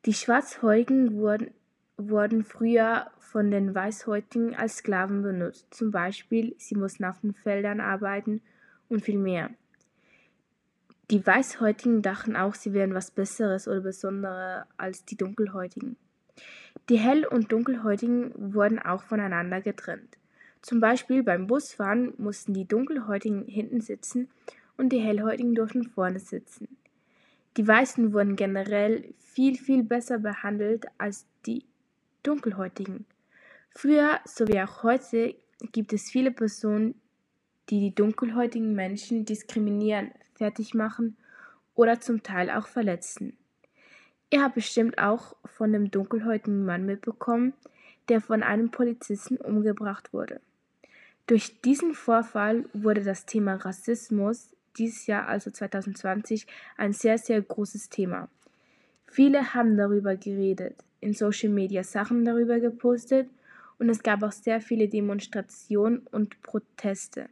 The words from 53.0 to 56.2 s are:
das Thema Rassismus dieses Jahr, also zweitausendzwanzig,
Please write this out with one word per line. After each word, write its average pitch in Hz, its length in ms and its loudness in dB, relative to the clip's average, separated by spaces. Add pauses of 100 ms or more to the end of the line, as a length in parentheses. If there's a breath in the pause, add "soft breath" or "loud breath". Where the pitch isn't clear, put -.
das 196 240 -4
Thema 202 300 0
Rassismus 208 1000 -4 (220)
dieses 226 280 -4
Jahr, 202 220 -2
also 208 220 -4
zweitausendzwanzig, 196 960 -6 (320 loud breath)